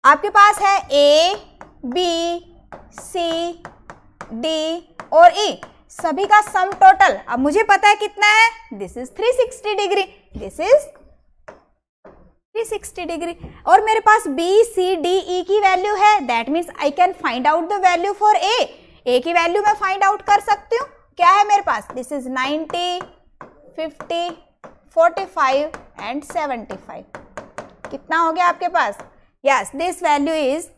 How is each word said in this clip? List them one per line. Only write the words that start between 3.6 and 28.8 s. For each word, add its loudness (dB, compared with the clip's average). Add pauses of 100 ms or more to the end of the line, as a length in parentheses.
D -4 (640)
और 8
E, 0 (520)
सभी -4
का 8 (100)
सम -2 (100)
टोटल 6 (100)
अब -4
मुझे 0
पता 4
है 4
कितना 0
है, 4 (300)
this -12
is -16
three 0
sixty -4
degree, 0 (360)
this -14 (100)
is 4 (580)
three -16
sixty -10
degree। -8 (300)
और 6
मेरे 0
पास 4 (140)
B, -2 (260)
C, 0
D, 0 (240)
E -6
की 2
वैल्यू 0
है, 6
that -2
means -6
I 0
can 2
find -2
out -2
the -2
value -2 (100)
for 4
A। 0 (480)
A 0
की -6
वैल्यू 0
मैं 2
फाइंड -2
आउट 0
कर 2
सकती -4
हूँ, -6 (280)
क्या 4
है 4
मेरे 2
पास, -4
this -12
is -8
नाइंटी, -6 (760)
फिफ्टी, -8 (640)
फ़ोर्टी 2
फ़ाइव -2 (360)
and -10
सेवेंटी -8
फ़ाइव। -18 (840)
कितना -6
हो 0
गया -2
आपके -2
पास, -2 (460)